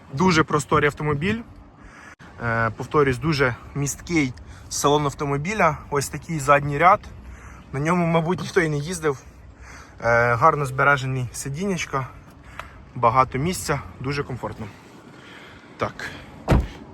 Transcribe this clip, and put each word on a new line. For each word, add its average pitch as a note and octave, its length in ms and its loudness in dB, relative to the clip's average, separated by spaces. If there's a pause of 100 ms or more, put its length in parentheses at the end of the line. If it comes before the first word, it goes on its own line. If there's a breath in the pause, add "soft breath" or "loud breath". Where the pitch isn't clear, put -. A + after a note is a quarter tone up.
(140)
Дуже D#3+ 300 2
просторий D3+ 440 2
автомобіль. D3+ 540 -2 (1040 loud breath)
Е, A2+ 260 0
повторюсь, C3+ 480 2
дуже C3+ 360 0 (200)
місткий C#3 580 -2 (360 loud breath)
салон D3 360 2
автомобіля. D3 760 0 (120)
Ось C#3 180 -2
такий D#3+ 300 -8
задній C#3+ 400 4
ряд. F#3 220 6 (720 loud breath)
На C3+ 80 -4
ньому, E3+ 260 2
мабуть, E3 340 2
ніхто - 200 0
і E3 80 0
не D3+ 80 -2
їздив. D#3 420 -4 (840 loud breath)
Е, A#2 340 4
гарно D3 320 4
збережені C3 680 0
сидіннячка. D3+ 760 -6 (880 loud breath)
Багато B2 440 2
місця, D3+ 420 -2 (200)
дуже C#3+ 220 -6
комфортно. A2+ 440 -10 (1120 loud breath)
Так. - 340 -6 (840 loud breath)